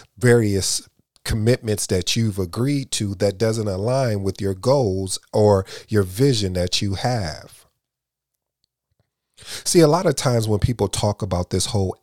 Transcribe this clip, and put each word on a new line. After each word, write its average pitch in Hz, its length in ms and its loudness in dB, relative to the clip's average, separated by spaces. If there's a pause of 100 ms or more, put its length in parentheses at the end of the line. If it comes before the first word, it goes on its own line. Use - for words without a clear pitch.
(160)
various 107 720 2 (360)
commitments 110 600 0
that 92 300 -2
you've 107 240 -2
agreed 127 500 -4
to 101 240 -4
that 98 240 0
doesn't 110 300 -2
align 107 560 -2
with 95 180 -4
your 98 140 -2
goals 95 640 0 (120)
or 104 320 6 (240)
your 104 140 2
vision 101 520 0
that 90 280 -2
you 98 140 -2
have. 107 720 -6 (2000)
See, 175 180 4
a 160 60 8
lot 175 200 2
of 147 80 0
times 117 320 -2
when 107 100 0
people 101 300 0
talk - 340 -4
about 90 300 -4
this 92 160 -2
whole 95 360 -2